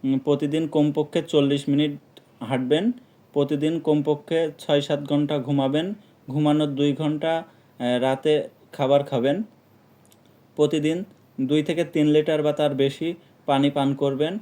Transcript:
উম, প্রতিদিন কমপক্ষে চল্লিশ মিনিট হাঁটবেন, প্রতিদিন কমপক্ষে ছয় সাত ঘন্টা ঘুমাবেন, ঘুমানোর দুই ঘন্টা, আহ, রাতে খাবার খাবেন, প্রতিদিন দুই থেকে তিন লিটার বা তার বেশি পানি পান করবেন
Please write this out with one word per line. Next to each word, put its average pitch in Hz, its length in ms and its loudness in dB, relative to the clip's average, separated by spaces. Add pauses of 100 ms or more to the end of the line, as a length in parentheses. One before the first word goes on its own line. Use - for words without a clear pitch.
উম, 135 140 0
প্রতিদিন 147 500 0
কমপক্ষে 151 540 0
চল্লিশ 143 460 0
মিনিট 147 240 0 (480)
হাঁটবেন, 131 520 0 (400)
প্রতিদিন 151 480 0
কমপক্ষে 151 760 0
ছয় 143 220 0
সাত 143 200 -4
ঘন্টা 147 380 0
ঘুমাবেন, 143 560 0 (340)
ঘুমানোর 147 460 0
দুই 143 180 2
ঘন্টা, 156 440 -2
আহ, 123 640 -4
রাতে 135 480 0 (240)
খাবার 143 320 2
খাবেন, 139 380 0 (1120)
প্রতিদিন 156 480 0 (360)
দুই 147 220 2
থেকে 165 220 -2
তিন 151 220 0
লিটার 151 360 2
বা 147 100 2
তার 147 220 0
বেশি 139 400 -2 (320)
পানি 143 240 2
পান 139 240 -2
করবেন 143 480 -2